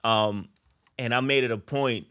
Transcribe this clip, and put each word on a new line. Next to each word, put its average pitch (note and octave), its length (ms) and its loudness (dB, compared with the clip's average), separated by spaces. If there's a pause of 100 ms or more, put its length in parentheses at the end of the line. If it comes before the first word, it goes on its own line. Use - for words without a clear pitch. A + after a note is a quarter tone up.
Um, G#2+ 460 0 (500)
and A#2+ 160 -2
I B2+ 60 2
made C3+ 220 2
it A#2+ 80 -2
a A2 60 -2
point B2 540 -4